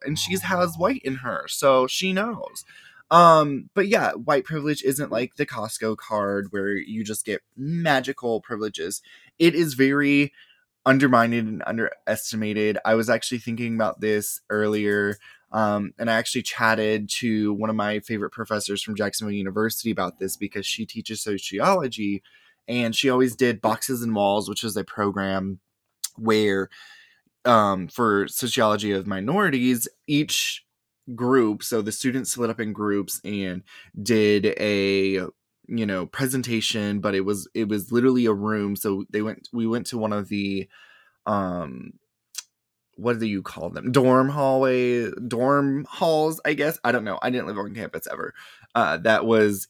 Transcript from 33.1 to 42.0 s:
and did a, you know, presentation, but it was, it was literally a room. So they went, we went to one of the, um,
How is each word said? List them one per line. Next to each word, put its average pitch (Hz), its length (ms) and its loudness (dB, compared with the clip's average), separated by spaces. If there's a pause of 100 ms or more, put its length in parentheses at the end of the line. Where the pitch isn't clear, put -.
and 92 400 -6 (360)
did 104 460 4 (140)
a, 98 540 2 (520)
you 113 200 -4
know, 92 200 -4
presentation, 117 920 -2
but 98 160 0
it 95 60 0
was, 98 320 -4
it 110 140 -2
was 104 220 -4
literally 123 360 4
a 110 60 4
room. 101 440 -2
So 98 340 -2
they 107 120 -2
went, - 300 -8
we 117 140 -2
went 113 220 -2
to 123 100 -6
one 107 140 -2
of 104 160 -4
the, 98 400 -2 (580)
um, 87 680 -4 (1000)